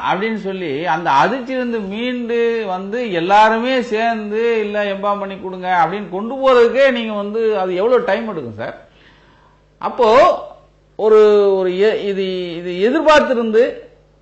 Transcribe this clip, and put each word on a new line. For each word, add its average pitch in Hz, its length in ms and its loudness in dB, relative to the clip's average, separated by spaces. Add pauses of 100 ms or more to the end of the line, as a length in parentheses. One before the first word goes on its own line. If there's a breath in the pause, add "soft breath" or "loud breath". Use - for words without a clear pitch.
(120)
அப்படின்னு 220 240 -2
சொல்லி 180 500 -6
அந்த 165 240 -2
அதிர்ச்சியிலிருந்து 233 760 0
மீண்டு 233 800 -4
வந்து 196 460 -6
எல்லாருமே 220 680 2
சேர்ந்து, 220 760 -2
"இல்ல, 208 240 -4
எம்பாம் 202 340 -2
பண்ணி 196 220 -10
கொடுங்க" 180 460 -2
அப்படின்னு 196 220 -8
கொண்டு 202 260 -8
போறதுக்கே 262 560 4
நீங்க 233 220 -4
வந்து 208 460 -2
அது 185 160 -2
எவ்வளவு 214 300 2
டைம் 220 240 -2
எடுக்கும் 139 260 -10
சார்? - 340 -12 (880 soft breath)
அப்போ 233 600 4 (580)
ஒரு, 208 600 6
ஒரு 185 140 0
எ-, 190 340 0
இது, 185 520 -4
இது 175 160 -8
எதிர்பார்த்திருந்து, 240 1160 2 (320)